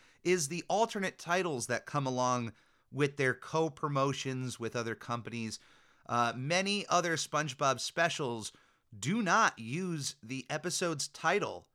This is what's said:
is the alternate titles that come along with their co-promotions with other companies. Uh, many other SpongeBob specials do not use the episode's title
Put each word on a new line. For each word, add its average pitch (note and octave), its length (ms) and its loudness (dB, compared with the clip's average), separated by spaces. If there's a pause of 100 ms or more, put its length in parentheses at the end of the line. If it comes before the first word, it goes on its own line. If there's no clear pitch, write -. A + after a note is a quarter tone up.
(240)
is F3 240 2
the E3+ 200 -4
alternate G3+ 500 0
titles E3+ 500 0
that A#2+ 180 0
come C#3+ 200 -2
along B2 460 2 (400)
with C#3+ 240 0
their C3 180 4
co-promotions C#3 1300 -2
with A2+ 160 -4
other A2+ 200 -2
companies. A2+ 640 -6 (480)
Uh, A#2 280 2
many F#3 540 0
other E3+ 260 2
SpongeBob C#3+ 640 0
specials C#3 720 -2 (460)
do D#3 240 0
not G3+ 360 4
use D3 640 -4
the C3 280 -8
episode's D#3 580 -2
title D#3+ 680 0